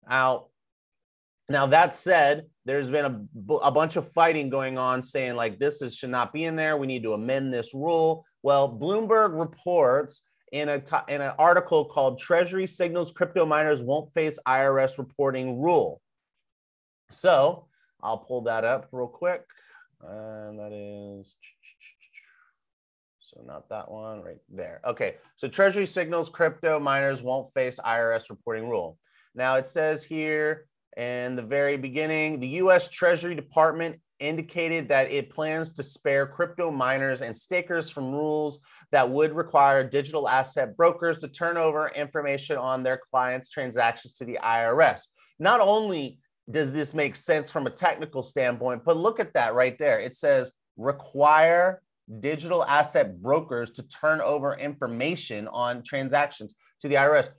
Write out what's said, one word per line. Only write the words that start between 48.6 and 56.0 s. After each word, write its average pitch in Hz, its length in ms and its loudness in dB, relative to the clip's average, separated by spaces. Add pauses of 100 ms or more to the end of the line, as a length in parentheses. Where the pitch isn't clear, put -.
but 165 120 4
look 220 240 0
at 180 140 -4
that 120 200 0
right 127 240 2
there. 131 220 2
It 123 160 -8
says, 139 340 2 (260)
"Require 156 1040 4 (380)
digital 156 460 -2
asset 139 580 2
brokers 131 480 -2
to - 140 -14
turn 156 360 -2
over 143 360 -2
information 131 880 -6
on 123 380 -4
transactions 135 720 -2 (240)